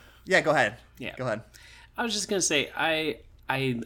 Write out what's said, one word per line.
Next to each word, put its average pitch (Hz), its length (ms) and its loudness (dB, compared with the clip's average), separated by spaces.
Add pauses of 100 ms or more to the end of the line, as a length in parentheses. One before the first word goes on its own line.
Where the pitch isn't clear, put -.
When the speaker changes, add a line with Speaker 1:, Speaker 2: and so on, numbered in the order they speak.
(240)
Speaker 1:
yeah, 180 160 4
go 156 120 2
ahead. 120 240 2 (220)
Speaker 2:
Yeah. 117 180 -10
Speaker 1:
Go 127 100 -8
ahead. 113 160 -4 (540)
Speaker 2:
I 226 80 -4
was 233 80 -2
just 202 160 -4
gonna 196 140 0
say, 143 340 2
I, 156 420 0 (300)
I 131 380 0